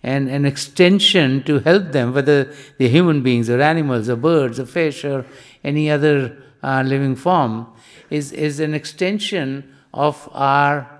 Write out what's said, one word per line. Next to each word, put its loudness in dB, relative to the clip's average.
And -2
an -2
extension 2
to 2
help 2
them, 0
whether 2
they're 2
human 4
beings 0
or 2
animals 0
or 0
birds 0
or -8
fish -4
or -4
any -2
other, 0
uh, -2
living -2
form, -2
is, -6
is -6
an -2
extension -6
of -2
our 0